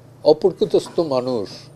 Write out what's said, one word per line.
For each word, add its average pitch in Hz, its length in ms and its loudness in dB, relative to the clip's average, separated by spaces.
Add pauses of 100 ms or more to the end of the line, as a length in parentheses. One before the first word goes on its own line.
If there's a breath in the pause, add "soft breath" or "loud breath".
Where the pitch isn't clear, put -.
(320)
অপ্রকৃতস্থ - 640 0 (200)
মানুষ 123 320 -2 (280)